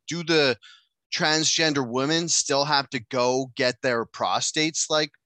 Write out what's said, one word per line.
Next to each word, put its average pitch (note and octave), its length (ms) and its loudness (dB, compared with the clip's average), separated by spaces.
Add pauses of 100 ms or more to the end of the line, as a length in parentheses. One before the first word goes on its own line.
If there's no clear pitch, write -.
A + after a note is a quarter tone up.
do E3+ 160 -6
the D3+ 340 2 (580)
transgender D#3 720 2
women D3 420 0
still C#3 360 0
have C#3+ 220 0
to C3 120 -6 (100)
go B2+ 460 0
get B2+ 260 0
their A#2 240 0
prostates, B2 840 -2
like, D#3 180 0 (160)